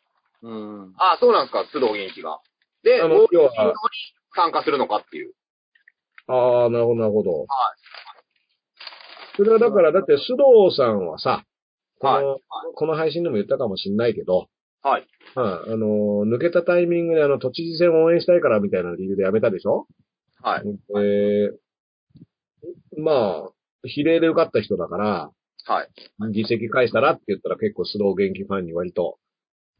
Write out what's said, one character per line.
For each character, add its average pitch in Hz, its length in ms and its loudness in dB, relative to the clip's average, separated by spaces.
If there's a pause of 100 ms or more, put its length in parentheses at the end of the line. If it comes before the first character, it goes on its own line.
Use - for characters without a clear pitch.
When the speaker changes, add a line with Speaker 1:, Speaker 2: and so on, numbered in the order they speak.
(440)
Speaker 1:
う 117 100 -16
ん。 104 440 -14
Speaker 2:
あ、 214 220 2
そ 247 100 6
う - 20 4
な 170 120 2
ん - 20 -4
で - 40 -18
す - 40 -20
か、 101 80 0
須 135 180 -8
藤 113 140 0
元 98 200 -8
気 - 80 -18
が。 80 180 -10 (440)
で、 - 180 4
Speaker 3:
あ - 60 2
の、 - 20 2
Speaker 2:
も 160 120 6
う 453 40 8
一 - 80 4
度 175 40 6
Speaker 3:
要 156 80 8
は 113 280 2 (640)
Speaker 2:
参 165 160 0
加 147 120 -2
す 151 80 -2
る 139 80 -2
の 117 80 0
か 107 100 -2
っ - 100 -8
て - 80 -18
い 76 80 -10
う。 - 100 -18 (920)
Speaker 3:
あ 123 380 4
あ、 117 60 4
な 120 80 0
る 117 60 2
ほ 117 100 2
ど、 117 40 -4
な 113 80 2
る 104 60 0
ほ 104 100 2
ど。 92 80 0
Speaker 2:
は 76 140 -2
い。 - 20 -20 (1900)
Speaker 3:
そ 202 60 4
れ 220 80 4
は 220 80 6
だ 226 120 4
か 202 120 4
ら、 156 80 4
だ 185 80 2
っ - 60 -6
て 147 80 4
須 143 40 4
藤 240 580 4
さ 127 120 2
ん 101 200 -2
は 76 120 -12
さ、 - 260 -4 (540)
こ 139 80 -2
の、 139 240 0
Speaker 2:
は 135 60 -6
い。 - 40 -18 (320)
Speaker 3:
こ 151 140 -4
の 156 80 -2
配 156 180 -2
信 170 80 -4
で 170 80 -2
も 123 60 -4
言 104 100 -2
っ - 20 -20
た 131 120 -2
か 123 80 -2
も 95 100 -6
し 98 140 -8
ん 104 60 -2
な 120 100 0
い 101 80 0
け - 80 -10
ど、 90 260 -2 (320)
Speaker 2:
は 135 160 0
い。 - 100 -10 (280)
Speaker 3:
ま 127 80 -2
あ、 90 200 -4
あ 95 40 -14 (100)
の、 104 480 -2
抜 120 140 -2
け 170 100 0
た 170 140 0
タ 175 160 0
イ 175 80 0
ミ 170 160 -2
ン 170 60 -4
グ 165 60 0
で、 151 80 2
あ 143 40 2
の、 139 100 0
都 - 140 -6
知 165 120 -10
事 165 140 -8
選 175 160 4
を 160 100 4
応 165 80 4
援 170 80 4
し - 60 -8
た 180 100 4
い 175 60 4
か 131 80 2
ら 107 100 2
み 101 120 -4
た 92 80 -2
い 87 40 -4
な 87 120 -6
理 92 100 -8
由 98 100 -4
で 95 100 0
辞 95 60 0
め 107 100 2
た 117 100 2
で 90 80 -6
し - 80 -10
ょ？ 175 200 -2 (540)
Speaker 2:
は 104 180 -2
い。 - 60 -16
Speaker 3:
で、 104 840 0 (1500)
ま 117 480 0
あ、 - 60 -16 (320)
比 143 200 -6
例 165 160 4
で 165 80 2
受 156 80 2
か 160 120 2
っ - 40 -18
た 117 100 2
人 101 140 -4
だ 85 120 -6
か 85 100 -8
ら、 98 340 -4 (340)
Speaker 2:
は 95 180 -2
い。 - 60 -16 (420)
Speaker 3:
議 104 140 -2
席 113 220 -4
返 123 200 0
し - 60 -4
た 113 60 2
ら 143 120 2
っ 170 60 -2
て - 100 -20
言 98 100 -4
っ - 40 -16
た 85 80 -8
ら 90 80 -4
結 107 180 -4
構 90 80 -6
須 101 160 -8
藤 98 180 0
元 95 160 0
気 95 100 -10
フ 98 80 -8
ァ 98 60 -2
ン 92 80 -4
に 82 80 -12
割 87 180 -4
と、 - 280 -4 (600)